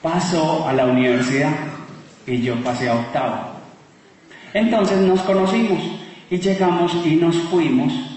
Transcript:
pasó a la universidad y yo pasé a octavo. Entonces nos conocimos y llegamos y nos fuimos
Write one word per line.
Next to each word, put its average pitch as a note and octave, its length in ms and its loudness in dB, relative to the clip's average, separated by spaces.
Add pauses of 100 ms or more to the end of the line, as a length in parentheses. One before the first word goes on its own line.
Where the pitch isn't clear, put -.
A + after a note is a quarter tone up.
pasó D#3+ 640 -2
a C3+ 60 0
la C3 100 2
universidad B2+ 680 2 (720)
y B2 160 -2
yo B2 200 -2
pasé B2 280 -2
a A#2 60 2
octavo. A#2 560 -4 (1000)
Entonces G#3 460 2
nos F#3+ 240 4
conocimos F#3+ 580 2 (480)
y F3+ 80 -2
llegamos F3 580 0 (120)
y D#3 100 4
nos E3+ 200 4
fuimos D3 580 2 (220)